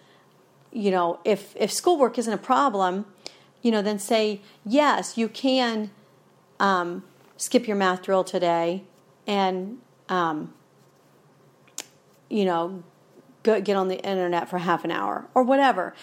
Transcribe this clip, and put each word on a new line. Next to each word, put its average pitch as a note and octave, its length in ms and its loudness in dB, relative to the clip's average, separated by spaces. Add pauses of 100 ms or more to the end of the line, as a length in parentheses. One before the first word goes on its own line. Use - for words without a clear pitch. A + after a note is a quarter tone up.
(720)
You G3+ 180 0
know, F3 340 0
if, G3+ 320 -2
if G#3 140 -2
schoolwork C#4+ 480 2
isn't A3+ 140 -2
a G3 60 -4
problem, G3+ 680 0 (560)
you A#3+ 80 2
know, G#3+ 120 2
then G#3 160 -2
say, G#3+ 420 0 (240)
"Yes, A#3+ 540 2
you A3+ 100 0
can, A#3 600 0 (680)
um, F#3+ 460 0 (320)
skip A#3+ 320 0
your G#3 80 -2
math F#3 260 2
drill F#3+ 220 2
today F3 580 0 (440)
and, G3 520 -2 (300)
um, E3 440 -2 (1800)
you G#3 160 0
know, F3 380 -2 (640)
go, A3 160 4
get G3 160 0
on F#3+ 120 0
the F#3 100 -4
internet F3+ 500 -2
for F#3 100 -4
half E3+ 260 -2
an E3 60 -4
hour," - 440 -4
or B3+ 100 4
whatever. C4 580 2